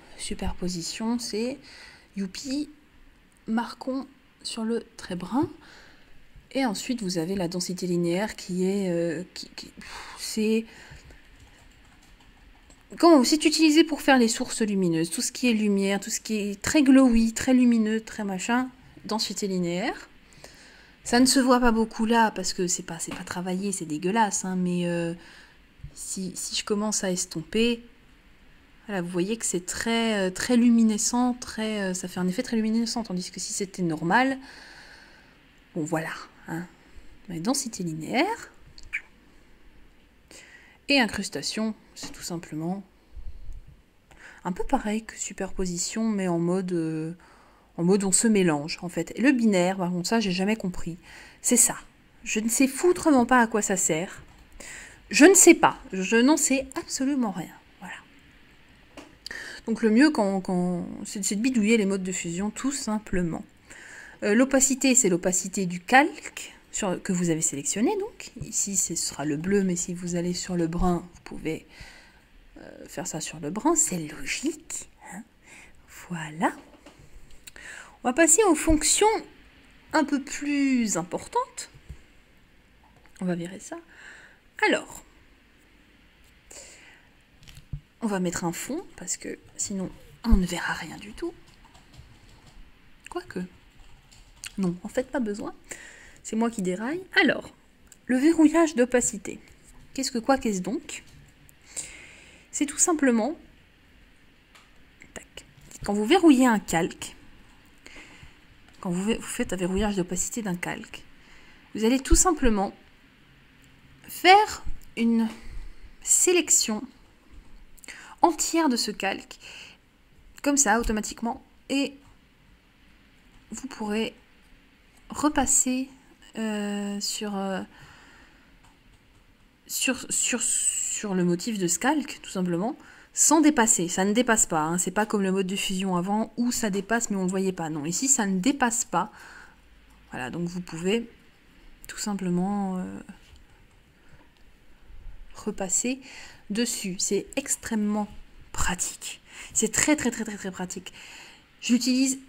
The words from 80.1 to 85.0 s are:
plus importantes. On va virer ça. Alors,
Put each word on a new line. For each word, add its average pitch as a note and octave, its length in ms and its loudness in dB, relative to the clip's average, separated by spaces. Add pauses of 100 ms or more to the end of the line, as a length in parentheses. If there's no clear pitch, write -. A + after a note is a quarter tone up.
plus C4+ 760 0
importantes. - 720 -6 (1500)
On F#3 60 -6
va F3 100 -2
virer F3 240 -10
ça. - 180 -14 (880)
Alors, - 360 -2 (3000)